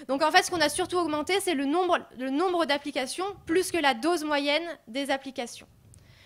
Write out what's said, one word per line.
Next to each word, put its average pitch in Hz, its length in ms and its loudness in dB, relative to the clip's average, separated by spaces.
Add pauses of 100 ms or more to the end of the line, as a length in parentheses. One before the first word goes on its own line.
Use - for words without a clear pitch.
Donc 277 160 0
en 311 80 4
fait, 359 120 6
ce - 80 -2
qu'on 349 100 0
a 294 80 4
surtout 359 300 0
augmenté, 330 420 2
c'est 359 140 0
le 277 100 0
nombre, 339 340 2 (200)
le 254 100 -6
nombre 339 380 2
d'applications 285 580 -4 (220)
plus 359 260 0
que 349 60 0
la 277 160 2
dose 302 280 0
moyenne 294 420 0 (220)
des 262 240 -6
applications. 269 560 -8 (600)